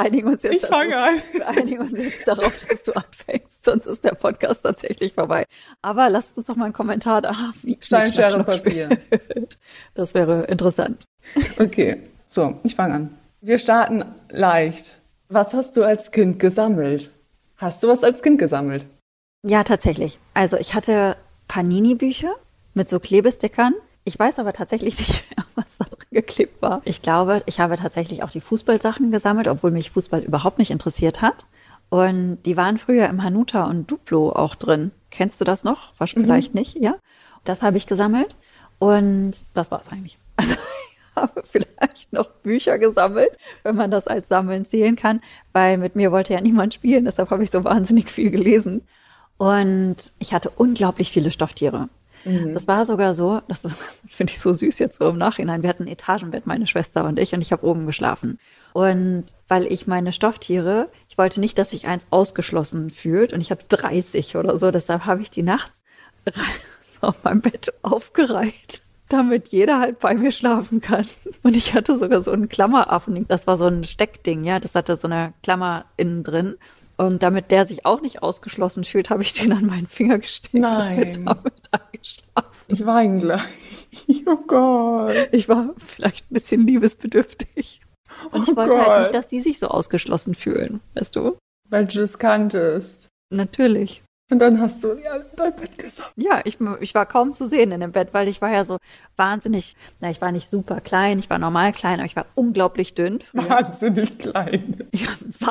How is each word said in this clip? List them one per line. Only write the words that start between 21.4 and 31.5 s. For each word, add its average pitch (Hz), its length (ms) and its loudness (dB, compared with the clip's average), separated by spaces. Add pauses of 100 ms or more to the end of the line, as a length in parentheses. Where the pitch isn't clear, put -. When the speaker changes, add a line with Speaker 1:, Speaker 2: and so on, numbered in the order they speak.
Speaker 1:
Panini-Bücher 240 840 0 (420)
mit 190 140 -2
so 180 100 0
Klebestickern. 226 760 2 (280)
Ich - 160 -8
weiß 240 220 2
aber 208 120 -2
tatsächlich - 460 -4
nicht - 260 -2 (120)
mehr, - 140 -4
<laughs> - 40 -16
was - 240 -6
da 196 60 -2
drin - 260 -16
geklebt - 520 -2
war. - 220 0
Ich - 180 -6
glaube, 185 440 2
ich - 140 -4
habe 175 160 0
tatsächlich 170 480 -6
auch 143 60 -8
die 160 100 -10
Fußballsachen 226 720 0
gesammelt, 208 340 2
obwohl 160 240 2
mich 165 220 -2
Fußball 170 300 -2
überhaupt 147 360 -2
nicht 220 140 4
interessiert 160 500 -2
hat. - 220 0 (460)